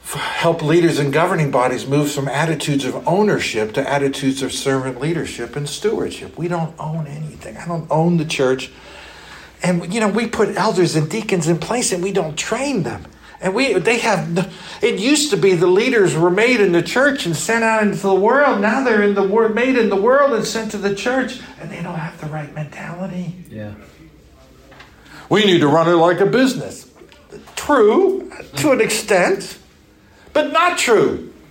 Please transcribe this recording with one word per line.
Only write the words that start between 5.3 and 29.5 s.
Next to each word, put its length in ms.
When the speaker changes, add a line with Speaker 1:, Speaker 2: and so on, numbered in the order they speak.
Speaker 1:
and 120
stewardship. 720
We 100
don't 320
own 280
anything. 500
I 100
don't 220
own 280
the 80
church. 460
And, 300
you 60
know, 100
we 180
put 300
elders 380
and 140
deacons 380
in 120
place 320
and 120
we 80
don't 260
train 460
them. 220
And 140
we, 180
they 240
have, 400
n-, 120
it 180
used 320
to 60
be 180
the 120
leaders 480
were 140
made 320
in 120
the 100
church 420
and 100
sent 280
out 180
into 160
the 160
world. 480
Now 220
they're 180
in 140
the 80
wor-, 260
made 280
in 120
the 60
world 380
and 120
sent 260
to 60
the 160
church, 460
and 120
they 100
don't 140
have 260
the 60
right 260
mentality. 800
Speaker 2:
Yeah. 240
Speaker 1:
We 180
need 160
to 60
run 200
it 60
like 260
a 80
business. 600
True, 760
to 140
an 100
extent, 760